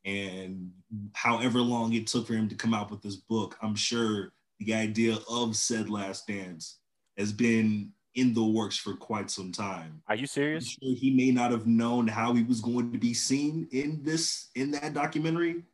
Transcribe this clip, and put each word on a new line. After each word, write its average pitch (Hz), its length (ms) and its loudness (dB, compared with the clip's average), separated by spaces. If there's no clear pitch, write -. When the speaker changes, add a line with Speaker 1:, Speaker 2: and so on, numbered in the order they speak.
Speaker 1:
And 95 640 -6
however 120 480 2
long 117 320 0
it 110 120 -2
took 113 200 -2
for 117 80 -2
him 107 160 2
to - 40 -10
come 113 200 0
out 104 160 -4
with 101 100 -10
this 101 160 -10
book, 107 460 -4
I'm 107 120 -2
sure 107 600 0
the 107 160 -2
idea 110 420 2
of 117 260 -2
said 110 320 0
Last 98 380 -6
Dance 92 500 -8
has 104 160 -2
been 110 580 2
in 127 200 4
the 113 100 4
works 110 320 2
for 101 180 -6
quite 104 360 -4
some 92 200 -8
time. 87 560 -8
Speaker 2:
Are 107 80 0
you 127 120 -2
serious? 147 560 -2
Speaker 1:
I'm 131 80 -4
sure 117 100 0
he 131 100 4
may 127 200 6
not 123 220 4
have 110 140 0
known 117 400 4
how 113 280 2
he 120 80 6
was 117 180 2
going 120 320 0
to - 60 -4
be 117 160 2
seen 147 580 0
in 147 300 -2
this, 160 520 -2
in 139 180 -2
that 147 200 -4
documentary. 160 720 0